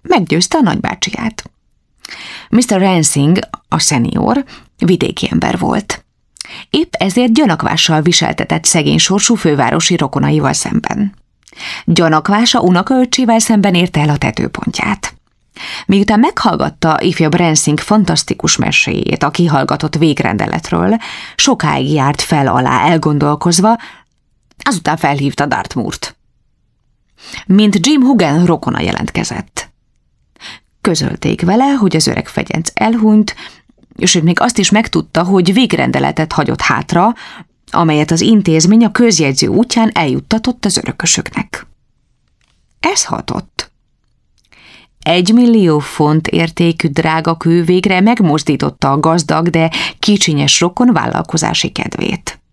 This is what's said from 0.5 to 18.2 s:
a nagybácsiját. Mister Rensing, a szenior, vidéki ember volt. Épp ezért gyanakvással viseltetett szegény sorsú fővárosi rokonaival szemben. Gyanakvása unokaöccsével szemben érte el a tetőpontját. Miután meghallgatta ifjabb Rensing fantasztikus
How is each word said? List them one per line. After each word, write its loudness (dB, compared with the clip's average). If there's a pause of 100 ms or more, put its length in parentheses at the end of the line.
a 2
nagybácsiját. -4 (960)
Mister 2
Rensing, 2 (280)
a 0
szenior, 0 (320)
vidéki 0
ember -2
volt. -4 (640)
Épp -2
ezért 2
gyanakvással 2
viseltetett 0
szegény 2
sorsú 0
fővárosi 0
rokonaival 0
szemben. -4 (720)
Gyanakvása 2
unokaöccsével 2
szemben 2
érte 0
el 2
a 0
tetőpontját. -6 (720)
Miután 2
meghallgatta 0
ifjabb 0
Rensing 2
fantasztikus 0